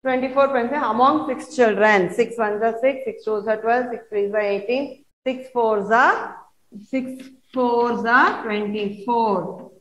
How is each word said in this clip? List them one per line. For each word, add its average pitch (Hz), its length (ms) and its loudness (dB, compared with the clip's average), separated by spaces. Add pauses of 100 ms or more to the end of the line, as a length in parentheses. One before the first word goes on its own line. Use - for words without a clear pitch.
Twenty-four 262 460 0
pencils 269 340 -2
among 254 460 2
six - 260 -8
children. 208 580 4
Six 226 240 -2
ones 208 240 -2
are 226 200 0
six, 262 240 0
six 214 180 -8
twos 214 240 -4
are 214 140 -2
twelve, 240 280 0
six 240 200 -10
threes 202 240 -2
are 214 80 0
eighteen, 208 640 -4 (200)
six 254 260 -4
fours 214 380 0
are, 294 460 2 (540)
six 262 400 -6 (240)
fours 240 520 0
are 269 380 4
twenty-four. 208 1400 -2